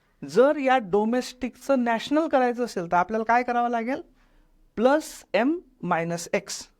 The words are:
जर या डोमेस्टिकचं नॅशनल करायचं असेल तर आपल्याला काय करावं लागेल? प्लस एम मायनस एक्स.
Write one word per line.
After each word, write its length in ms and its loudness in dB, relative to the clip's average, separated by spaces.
जर 340 2
या 260 2
डोमेस्टिकचं 1000 -2
नॅशनल 440 0
करायचं 360 0
असेल 280 -6
तर 40 4
आपल्याला 280 0
काय 180 2
करावं 260 -2
लागेल? 320 -4
प्लस 360 2
एम 240 2
मायनस 500 -2
एक्स. 340 -4